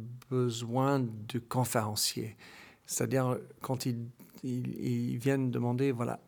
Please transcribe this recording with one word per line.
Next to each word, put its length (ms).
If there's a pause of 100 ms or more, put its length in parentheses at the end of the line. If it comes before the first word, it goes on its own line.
(300)
besoin 720
de 400
conférenciers ? 960 (480)
C'est-à-dire, 520 (240)
quand 240
ils, 120 (460)
ils, 680
ils 60
viennent 340
demander, 400
voilà, « 360